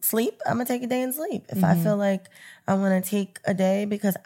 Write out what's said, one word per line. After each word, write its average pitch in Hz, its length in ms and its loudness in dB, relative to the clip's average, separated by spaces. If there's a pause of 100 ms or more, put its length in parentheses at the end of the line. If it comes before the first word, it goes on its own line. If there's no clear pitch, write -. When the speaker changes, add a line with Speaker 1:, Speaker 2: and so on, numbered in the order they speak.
Speaker 1:
sleep, 233 460 -2
I'ma 240 180 0
take 247 200 -2
a - 20 -4
day 254 160 -2
and 254 120 -4
sleep. 311 360 -6
If 190 120 0
I 165 120 4
Speaker 2:
Mm-hmm. 170 80 2
Speaker 1:
feel 165 160 2
like 196 320 0 (360)
I 190 80 2
wanna 190 280 2
take 196 420 -4
a - 80 0
day 190 320 2
because 202 420 0